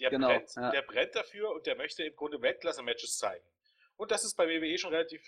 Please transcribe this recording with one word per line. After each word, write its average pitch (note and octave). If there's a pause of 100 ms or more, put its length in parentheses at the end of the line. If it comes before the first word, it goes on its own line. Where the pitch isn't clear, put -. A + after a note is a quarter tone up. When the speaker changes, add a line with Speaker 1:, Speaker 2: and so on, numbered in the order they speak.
Speaker 1:
Der C3
Speaker 2:
Genau, C3
Speaker 1:
brennt, -
Speaker 2:
ja. B2
Speaker 1:
der C#3
brennt C#3
dafür G#3+
und D#3+
der C3
möchte D3+
im D#3
Grunde D3
Weltklasse-Matches A#2+
zeigen. F#2+ (520)
Und G#3
das G#3+
ist G#3+
bei E3+
W E3
W D#3+
E F#3
schon F3+
relativ D#3+